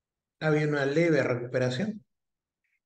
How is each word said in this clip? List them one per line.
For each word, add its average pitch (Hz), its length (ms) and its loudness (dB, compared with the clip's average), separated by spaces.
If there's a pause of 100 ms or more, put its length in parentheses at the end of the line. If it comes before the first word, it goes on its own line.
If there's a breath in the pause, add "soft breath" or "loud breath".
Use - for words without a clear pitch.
(400)
había 151 260 2
una 147 180 0
leve 151 380 2
recuperación, 127 840 -2 (800)